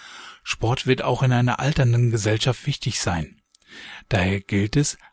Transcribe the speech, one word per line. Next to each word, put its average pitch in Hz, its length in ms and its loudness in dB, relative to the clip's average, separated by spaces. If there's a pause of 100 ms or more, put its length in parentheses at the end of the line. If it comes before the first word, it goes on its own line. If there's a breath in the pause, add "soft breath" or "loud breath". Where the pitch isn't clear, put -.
(440 loud breath)
Sport - 420 -2
wird 131 160 2
auch 135 220 0
in 127 80 4
einer 123 260 2
alternden 120 540 2
Gesellschaft 110 540 0
wichtig - 340 -4
sein. - 400 -4 (680 loud breath)
Daher 95 320 2
gilt 104 360 0
es, 147 220 0 (140 soft breath)